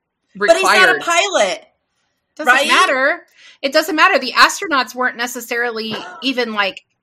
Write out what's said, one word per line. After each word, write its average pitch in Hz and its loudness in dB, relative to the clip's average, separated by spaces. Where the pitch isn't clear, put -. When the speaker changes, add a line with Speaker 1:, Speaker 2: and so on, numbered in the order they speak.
Speaker 1:
required. 208 4
Speaker 2:
But 202 4
he's 381 0
not - 0
a - -4
pilot. 330 -2
Speaker 1:
Doesn't 247 2
Speaker 2:
Right? 277 2
Speaker 1:
matter. 311 0
It 277 -4
doesn't 311 0
matter. 339 4
The 247 -8
astronauts 269 0
weren't 247 -4
necessarily 233 -6
Speaker 3:
<laughs> - -18
Speaker 1:
even, 240 -2
like, 202 -4